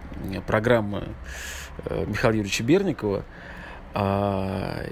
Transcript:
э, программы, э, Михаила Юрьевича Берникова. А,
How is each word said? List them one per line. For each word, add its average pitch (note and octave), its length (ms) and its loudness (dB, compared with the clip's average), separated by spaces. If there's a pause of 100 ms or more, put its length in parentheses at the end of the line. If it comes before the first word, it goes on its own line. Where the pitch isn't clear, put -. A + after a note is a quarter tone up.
(320)
э, F#2 140 -4
программы, G#2+ 580 4 (840)
э, - 200 0
Михаила A2 300 4
Юрьевича G#2 280 0
Берникова. C#3 600 2 (720)
А, G2 960 0